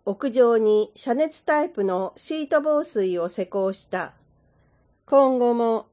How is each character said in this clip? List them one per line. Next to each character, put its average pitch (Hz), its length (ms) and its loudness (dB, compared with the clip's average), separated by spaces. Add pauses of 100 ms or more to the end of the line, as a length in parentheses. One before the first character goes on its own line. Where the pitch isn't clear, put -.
屋 202 260 -4
上 233 260 4
に 214 380 2
遮 240 200 -4
熱 311 300 -2
タ 302 180 2
イ 359 60 -4
プ 214 140 -4
の 190 320 -2
シ 311 280 -8
ー 277 40 -8
ト 302 140 2
防 302 220 0
水 190 360 -2
を 170 80 -2
施 180 200 -8
工 190 260 -2
し - 120 -18
た。 180 280 -8 (920)
今 262 340 4
後 240 140 2
も 233 400 -2